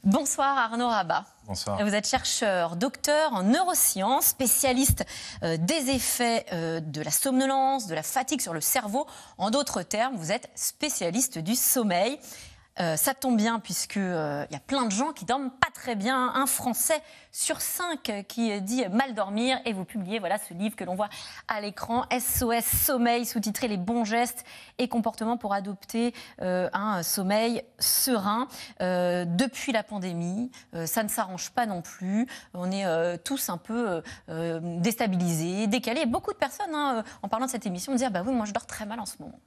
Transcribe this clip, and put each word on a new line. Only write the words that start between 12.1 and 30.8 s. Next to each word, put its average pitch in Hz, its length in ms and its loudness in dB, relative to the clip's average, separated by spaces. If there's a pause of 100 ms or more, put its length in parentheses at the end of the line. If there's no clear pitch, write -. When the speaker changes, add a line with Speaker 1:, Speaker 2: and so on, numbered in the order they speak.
Speaker 1:
Euh, 165 200 2
ça 269 160 2
tombe 254 240 2
bien 226 200 2
puisque, - 380 -6
euh, 156 540 0
y 151 40 -8
a 139 60 -8
plein 269 240 -2
de 220 60 2
gens 269 240 0
qui - 100 -12
dorment 262 240 0
pas - 240 0
très - 220 -6
bien. 247 400 2
Un 262 100 2
Français 277 580 0 (300)
sur - 300 -2
cinq, 339 480 -4
euh, 202 120 -4
qui, 226 300 -2
euh, 202 80 -2
dit 226 300 0
mal 247 240 2
dormir. 220 500 0
Et 233 80 -2
vous 190 140 -4
publiez, 202 320 -4
voilà, 190 180 0 (100)
ce - 60 -14
livre 202 240 -4
que 185 80 -6
l'on 175 100 -4
voit 208 140 0 (400)
à 214 140 -2
l'écran, 226 480 -2
S - 320 0
O 233 100 2
S 233 140 2
Sommeil, 240 580 2
sous-titré 214 420 -2
Les 208 120 0
bons 226 260 0
gestes 233 400 0 (320)
et 247 120 0
comportements 226 500 0
pour 202 160 -2
adopter, 208 580 -2 (300)
euh, 180 320 2
un 196 280 0
sommeil 214 600 2 (160)
serein. 220 680 2 (360)
Euh, 180 440 2
depuis 240 460 0
la 214 100 2
pandémie, 185 680 -4 (240)
euh, 165 100 -4